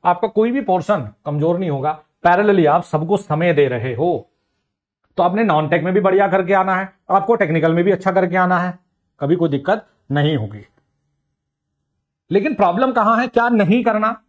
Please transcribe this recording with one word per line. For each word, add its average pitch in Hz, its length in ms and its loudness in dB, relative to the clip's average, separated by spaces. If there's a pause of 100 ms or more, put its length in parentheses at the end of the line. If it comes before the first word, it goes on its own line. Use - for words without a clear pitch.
आपका 180 260 0
कोई 220 220 0
भी 269 100 -2
portion 180 460 -2 (180)
कमजोर 151 320 -2
नहीं 185 120 -4
होगा, 143 220 -4 (300)
Parallelly 190 440 4
आप 151 180 2
सबको 165 340 -2
समय 165 340 -2
दे 143 160 2
रहे 123 260 -6
हो। 151 140 -2 (1080)
तो 180 40 2
आपने 190 220 0
नॉन 156 240 0
टेक 170 140 0
में 180 120 -4
भी 208 60 2
बढ़िया 190 280 2
करके 190 260 0
आना 185 220 0
है, 190 160 -6 (180)
आपको 196 260 2
technical 165 380 0
में 175 100 0
भी 202 80 2
अच्छा 185 200 -2
करके 180 260 0
आना 180 200 0
है, 180 200 -6 (420)
कभी 147 160 0
कोई 165 140 0
दिक्कत 160 360 -2 (240)
नहीं 147 260 0
होगी। 107 280 -8 (1700)
लेकिन 202 260 0
problem 208 360 2
कहां 226 280 2
है, 254 80 -2
क्या 240 220 0
नहीं 214 340 2
करना? 214 320 -2 (120)